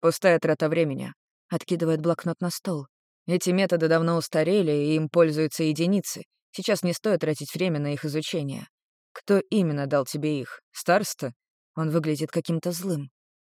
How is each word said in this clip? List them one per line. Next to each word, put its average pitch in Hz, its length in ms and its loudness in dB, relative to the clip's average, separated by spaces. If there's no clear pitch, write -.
пустая 165 380 4
трата 156 300 0
времени», — 143 460 -2
откидывает 165 540 0
блокнот 170 400 -2
на 175 80 -2
стол. 151 380 -6
«Эти 175 240 0
методы 175 380 4
давно 165 300 4
устарели, 160 540 2
и 147 240 2
им 156 120 0
пользуются 160 560 2
единицы. 170 600 0
Сейчас 196 320 -2
не 175 100 0
стоит 190 280 0
тратить 156 340 -4
время 160 260 -2
на 143 140 -4
их 135 100 -8
изучение. 147 640 -6
Кто - 260 2
именно 156 380 0
дал 139 180 2
тебе 147 380 -4
их? - 180 -14
Староста?» 170 600 -2
Он 160 140 -2
выглядит 156 420 -2
каким-то 170 420 -2
злым. 165 360 -6